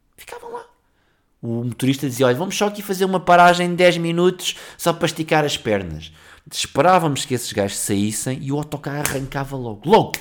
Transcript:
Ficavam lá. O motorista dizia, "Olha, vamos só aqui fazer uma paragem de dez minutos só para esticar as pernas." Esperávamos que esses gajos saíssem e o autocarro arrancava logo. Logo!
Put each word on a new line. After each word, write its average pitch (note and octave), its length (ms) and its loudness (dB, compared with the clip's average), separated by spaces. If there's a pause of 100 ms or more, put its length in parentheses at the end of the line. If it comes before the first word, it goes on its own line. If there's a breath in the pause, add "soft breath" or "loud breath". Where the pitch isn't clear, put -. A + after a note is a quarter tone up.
(180)
Ficavam - 340 -18
lá. - 140 -14 (760)
O A#2 240 -4
motorista C3 420 -2
dizia, B2+ 200 0
"Olha, B2 100 4
vamos F#3 220 -4
só G#3 80 0
aqui G3+ 160 -6
fazer F#3+ 240 -2
uma F#3 140 0
paragem F3 500 6
de F3 60 -2
dez F3 200 6
minutos E3+ 580 0 (220 loud breath)
só - 160 0
para E3 140 -2
esticar D#3 400 0
as C#3+ 100 -2
pernas." E2 560 -4 (400 loud breath)
Esperávamos E3 720 2
que - 80 -6
esses - 180 -4
gajos G2+ 280 -2
saíssem G#2+ 640 -2
e C3+ 100 -4
o C#3+ 60 -2
autocarro D3 420 -8
arrancava C#3 560 -6
logo. A#2 320 -8
Logo! G3 320 6